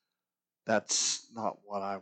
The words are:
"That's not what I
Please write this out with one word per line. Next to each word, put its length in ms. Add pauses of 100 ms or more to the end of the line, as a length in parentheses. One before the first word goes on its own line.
(640)
"That's 680
not 320
what 160
I 200